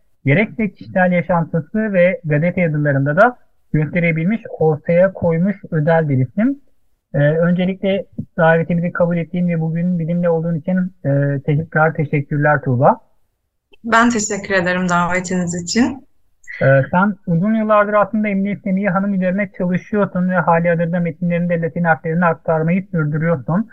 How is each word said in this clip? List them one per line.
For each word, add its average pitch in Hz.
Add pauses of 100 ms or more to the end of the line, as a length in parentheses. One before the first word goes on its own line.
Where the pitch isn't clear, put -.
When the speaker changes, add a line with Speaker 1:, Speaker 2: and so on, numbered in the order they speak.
(260)
Speaker 1:
gerekse 202
kişisel 180
yaşantısı 175
ve 180
gazete 165
yazılarında 147
da 240 (360)
gösterebilmiş, 165 (180)
ortaya 170
koymuş 175 (160)
özel 160
bir 131
isim. 269 (520)
Ee, -
öncelikle 180 (320)
davetimizi 170
kabul 175
ettiğin 175
ve 170
bugün 170
bizimle 175
olduğun 165
için, 185 (280)
e, 143
tekrar 156
teşekkürler 147
Tuğba. 139 (840)
Speaker 2:
Ben 226
teşekkür 208
ederim 180
davetiniz 175
için. 233 (540)
Speaker 1:
Ee, - (260)
sen 190 (120)
uzun 180
yıllardır 214
aslında 208
Emine 196
Semiye 196
Hanım 196
üzerine 190
çalışıyorsun 185
ve 180
hali 170
hazırda 170
metinlerinde 175
Latin 165
harflerini 165
aktarmayı 165
sürdürüyorsun. 156